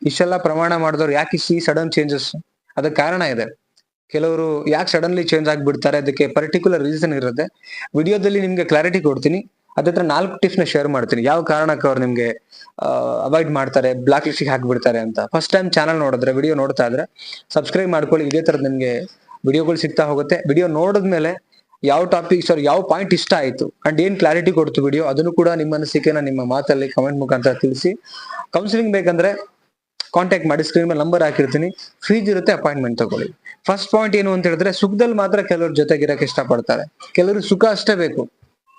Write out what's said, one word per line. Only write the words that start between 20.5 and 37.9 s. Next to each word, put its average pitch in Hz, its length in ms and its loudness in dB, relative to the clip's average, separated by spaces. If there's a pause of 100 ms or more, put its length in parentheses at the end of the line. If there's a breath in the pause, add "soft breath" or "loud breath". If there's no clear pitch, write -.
ನೋಡಿದ್ಮೇಲೆ 180 760 0 (420 soft breath)
ಯಾವ 143 200 4
ಟಾಪಿಕ್, 175 420 2
ಸಾರಿ, 156 180 2
ಯಾವ 151 180 4
ಪಾಯಿಂಟ್ 180 320 0
ಇಷ್ಟ 175 200 0
ಆಯ್ತು 131 400 -2 (140)
and 156 140 0
ಏನ್ 190 160 0
ಕ್ಲಾರಿಟಿ 170 340 4
ಕೊಡ್ತು 143 320 2
ವಿಡಿಯೋ, 143 200 0
ಅದನ್ನು 151 280 -2
ಕೂಡ 170 160 4
ನಿಮ್ಮ 156 280 -2
ಅನಿಸಿಕೆನ 151 420 0
ನಿಮ್ಮ 135 260 -4
ಮಾತಲ್ಲಿ 135 440 0
ಕಾಮೆಂಟ್ 139 300 -2
ಮುಖಾಂತರ 131 340 0
ತಿಳಿಸಿ. 131 420 0 (580 loud breath)
ಕೌನ್ಸಿಲಿಂಗ್ 214 400 0
ಬೇಕಂದ್ರೆ 180 420 0 (800)
ಕಾಂಟ್ಯಾಕ್ಟ್ 180 340 2
ಮಾಡಿ, 151 140 2
ಸ್ಕ್ರೀನ್ 170 260 2
ಮೇಲೆ 160 120 0
ನಂಬರ್ 165 220 2
ಹಾಕಿರ್ತೀನಿ, 151 480 0 (360 loud breath)
ಫೀಸ್ 208 240 2
ಇರುತ್ತೆ, 185 220 2
ಅಪಾಯಿಂಟ್ಮೆಂಟ್ 135 460 -2
ತಗೊಳ್ಳಿ. 120 340 -4 (340 loud breath)
ಫಸ್ಟ್ 196 240 -2
ಪಾಯಿಂಟ್ 214 260 2
ಏನು 196 160 2
ಅಂತ 180 140 0
ಹೇಳಿದ್ರೆ, 175 260 0
ಸುಖದಲ್ಲಿ 208 420 2
ಮಾತ್ರ 202 280 2
ಕೆಲವ್ರ 170 300 0
ಜೊತೆಗಿರಕ್ಕೆ 147 520 2
ಇಷ್ಟಪಡ್ತಾರೆ. 127 880 -2
ಕೆಲವ್ರಿಗೆ 190 360 2
ಸುಖ 196 220 4
ಅಷ್ಟೇ 208 240 0